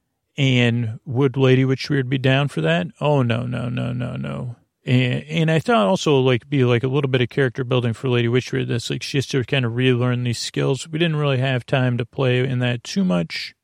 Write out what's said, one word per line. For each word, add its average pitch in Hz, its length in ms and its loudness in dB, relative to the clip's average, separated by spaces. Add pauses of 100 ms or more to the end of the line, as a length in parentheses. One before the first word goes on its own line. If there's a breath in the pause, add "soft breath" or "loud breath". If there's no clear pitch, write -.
(380)
and 120 680 2
would 131 320 0
Lady 131 300 4
Witchbeard 131 440 -2
be 135 80 -2
down 135 300 2
for 160 140 -4
that? 165 260 0 (140)
Oh, 143 220 2
no, 117 200 0
no, 123 240 -6
no, 123 240 -4
no, 123 240 -6
no. 135 400 -8 (300)
And, 127 380 2
and 160 280 0
I 160 80 4
thought 220 280 2
also, 165 320 2
like, 127 300 2
be, 135 160 2
like, 120 180 2
a 131 60 -2
little 139 200 -2
bit 127 120 2
of 120 80 0
character 135 340 0
building 120 300 0
for 131 160 -4
Lady 120 180 2
Witchbeard. 131 400 -2
That's, 120 220 -4
like, 127 120 -4
she - 160 -4
has 131 100 0
to 135 180 -2
kind 135 180 0
of 117 120 -4
relearn 123 480 0
these 120 160 -2
skills. 139 500 -4
We 156 100 -6
didn't 165 160 0
really 143 220 0
have 127 280 -2
time 127 340 0
to 123 60 -4
play 127 340 0
in 127 200 0
that 123 240 -2
too 196 220 -2
much. 175 580 -2